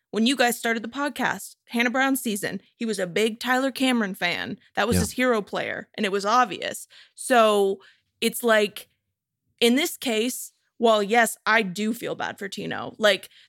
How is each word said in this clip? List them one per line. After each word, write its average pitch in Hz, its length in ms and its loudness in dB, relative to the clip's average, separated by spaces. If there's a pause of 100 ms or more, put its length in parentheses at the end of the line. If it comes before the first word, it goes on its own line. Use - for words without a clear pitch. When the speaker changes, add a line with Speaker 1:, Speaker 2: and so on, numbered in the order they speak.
(120)
Speaker 1:
when 220 140 2
you 269 120 2
guys 240 200 2
started 226 260 -2
the 226 60 -10
podcast, 247 680 -4 (100)
Hannah 240 240 0
Brown 269 260 2
season. 202 460 -4 (160)
He 233 80 -6
was 208 140 -4
a 185 80 -2
big 214 320 0
Tyler 254 320 0
Cameron 233 440 0
fan. 175 420 -4 (180)
That 208 120 2
was 220 80 2
Speaker 2:
Yeah. 90 60 2
Speaker 1:
his - 100 -2
hero 247 300 0
player, 170 540 -6
and 214 100 -2
it 185 60 -2
was 196 140 -2
obvious. 226 640 0 (280)
So 208 640 4 (420)
it's 226 220 -2
like, 214 440 2 (760)
in 233 140 6
this 320 220 0
case, 233 540 -4 (260)
while 226 260 4
yes, 220 420 2
I 220 160 4
do 208 320 -2
feel 165 220 -8
bad - 240 -8
for 196 100 -10
Tino. 120 480 -10
Like, 196 320 2 (200)